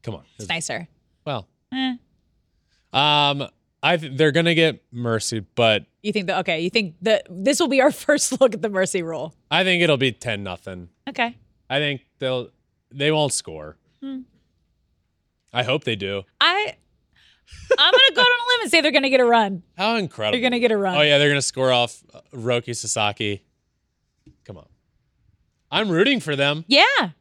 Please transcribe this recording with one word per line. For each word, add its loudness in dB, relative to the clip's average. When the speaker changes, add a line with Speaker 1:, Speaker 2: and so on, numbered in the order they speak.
Speaker 1:
Come -10
on. -16
Speaker 2:
It's -16
nicer. -8
Speaker 1:
Well. -8
Speaker 2:
Eh. -4
Speaker 1:
Um, 0
I 2
th-, -10
they're 4
gonna 2
get 2
mercy, -4
but 4
Speaker 2:
You -4
think -4
that, -2
okay, -2
you -4
think -4
that 0
this -2
will 2
be 2
our 4
<laughs> -12
first 0
look 4
at -8
the -4
mercy -2
rule? -10
Speaker 1:
I 0
think 2
it'll 4
be 0
ten -8
nothing. -12
Speaker 2:
Okay. -6
Speaker 1:
I -2
think -4
they'll, -4
they 0
won't 0
score. -12
Speaker 2:
Hmm. -10
Speaker 1:
I 0
hope -2
they -2
do. -6
Speaker 2:
I, 0
I'm 4
gonna 4
go 2
on 4
a 0
limb 0
and -4
say 4
they're 0
gonna 2
get 4
a 4
run. 2
Speaker 1:
How -2
incredible. -2
Speaker 2:
They're -2
gonna -2
get 2
a 0
run. 0
Speaker 1:
Oh, 4
yeah, 6
they're 4
gonna 2
score 0
off, 0
uh, -20
Roki -4
Sasaki. -4
Come -18
on. -20
I'm 0
rooting 2
for -4
them. 0
Speaker 2:
Yeah. 6